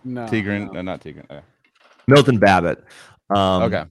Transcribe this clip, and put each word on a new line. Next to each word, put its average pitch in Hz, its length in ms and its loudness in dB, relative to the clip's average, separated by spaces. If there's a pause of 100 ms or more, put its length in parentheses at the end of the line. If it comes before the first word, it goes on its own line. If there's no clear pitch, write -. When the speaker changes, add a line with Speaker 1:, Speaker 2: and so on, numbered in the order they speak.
Speaker 1:
No, 123 240 -12
Speaker 2:
Tigran, 104 400 -4
Speaker 1:
no. - 60 -16
Speaker 2:
no, 87 80 -10
not 92 200 -10
Tigran. 76 240 -18
Okay. 71 160 -20 (680)
Speaker 3:
Milton 135 320 4
Babbitt. 90 440 2 (460)
Um, 95 340 0
Speaker 2:
Okay. 92 280 -4